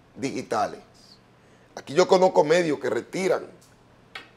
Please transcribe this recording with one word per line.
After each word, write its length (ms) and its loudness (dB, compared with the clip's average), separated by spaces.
digitales. 640 -4
Aquí 200 -14
yo 140 4
conozco 360 4
medios 340 0
que 120 -6
retiran 560 -4